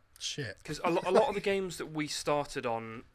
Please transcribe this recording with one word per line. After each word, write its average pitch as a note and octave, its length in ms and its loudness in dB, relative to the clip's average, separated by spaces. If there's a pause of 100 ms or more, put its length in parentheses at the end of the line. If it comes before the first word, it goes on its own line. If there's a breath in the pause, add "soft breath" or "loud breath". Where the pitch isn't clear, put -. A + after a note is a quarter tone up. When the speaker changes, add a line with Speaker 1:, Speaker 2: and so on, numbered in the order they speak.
(200)
Speaker 1:
shit. - 440 -6
Speaker 2:
'Cause D3+ 200 -6
a F3+ 80 4
lo-, E3+ 140 2
a F3+ 60 2
lot G#3+ 180 8
of G3+ 60 -2
the G3+ 60 -2
Speaker 1:
<laughs> G3 120 0
Speaker 2:
games F#3+ 240 -2
that - 100 -6
we D3+ 200 -4
started C#3+ 580 0
on A2+ 380 -4 (120)